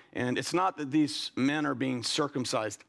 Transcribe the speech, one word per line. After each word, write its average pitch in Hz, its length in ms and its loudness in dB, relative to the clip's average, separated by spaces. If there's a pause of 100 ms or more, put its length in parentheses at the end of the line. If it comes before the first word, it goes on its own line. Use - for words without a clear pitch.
(120)
And 123 280 0
it's 131 160 -4
not 185 220 2
that 147 120 -4
these 147 460 2
men 143 320 2
are 139 80 0
being 127 260 -2
circumcised 123 880 -2